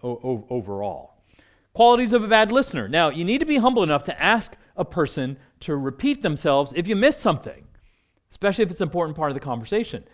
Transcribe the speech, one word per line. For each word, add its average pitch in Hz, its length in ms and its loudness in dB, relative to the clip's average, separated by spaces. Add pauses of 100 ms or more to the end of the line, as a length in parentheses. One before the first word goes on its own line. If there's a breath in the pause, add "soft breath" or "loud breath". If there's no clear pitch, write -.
o-, 120 200 -8
o-, 123 260 -6
overall. 98 640 -8 (600 soft breath)
Qualities 240 380 6
of 240 100 4
a 214 60 -4
bad 220 240 6
listener. 160 380 0
Now, 156 200 2
you 156 140 -6
need 226 160 0
to 320 60 -2
be 302 120 0
humble 240 240 4
enough 151 240 2
to - 160 -8
ask 208 360 0 (180 soft breath)
a 180 80 -2
person 139 540 -4 (240 soft breath)
to 151 160 -4
repeat 139 440 -2
themselves 143 540 0
if 170 100 -2
you 202 120 -2
missed 254 240 2
something, - 440 -2 (640)
especially 202 360 0
if 175 60 -4
it's 180 100 -6
an 165 80 -2
important 165 260 -4
part 156 160 -2
of 131 40 -4
the 139 40 -6
conversation. 135 640 -6 (100)